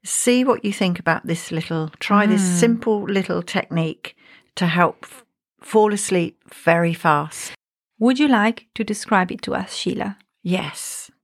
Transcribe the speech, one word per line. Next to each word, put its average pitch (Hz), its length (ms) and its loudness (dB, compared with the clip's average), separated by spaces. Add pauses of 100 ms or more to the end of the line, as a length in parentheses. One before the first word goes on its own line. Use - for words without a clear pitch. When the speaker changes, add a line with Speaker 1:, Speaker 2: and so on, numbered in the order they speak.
Speaker 1:
see 247 400 2
what 247 200 0
you 202 80 -2
think 180 260 0
about 160 280 -2
this 165 260 -6
little, 160 360 -4 (120)
try 208 260 4
this 208 160 4
Speaker 2:
Mm. 180 180 0
Speaker 1:
simple 226 440 2
little 185 380 -4
technique - 720 -6 (400)
to 180 100 0
help 170 380 0
f-, - 200 -20 (360)
fall 214 320 4
asleep 185 500 -2 (220)
very 170 300 4
fast. 151 580 -2 (480)
Speaker 2:
Would 254 180 4
you 294 80 4
like 226 480 2
to 226 100 -6
describe 202 460 0
it - 120 -8
to - 120 -6
us, - 220 -6
Sheila? - 400 -4 (260)
Speaker 1:
Yes. - 680 -6 (120)